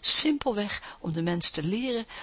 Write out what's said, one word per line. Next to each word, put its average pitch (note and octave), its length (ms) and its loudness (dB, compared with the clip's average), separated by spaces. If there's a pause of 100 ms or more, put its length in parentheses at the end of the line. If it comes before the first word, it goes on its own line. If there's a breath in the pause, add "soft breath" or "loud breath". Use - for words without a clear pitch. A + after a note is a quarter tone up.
simpelweg - 1000 2
om F3 120 -10
de E3 100 -10
mens E3+ 280 -2
te D#3 120 -12
leren A3+ 440 -10 (160 loud breath)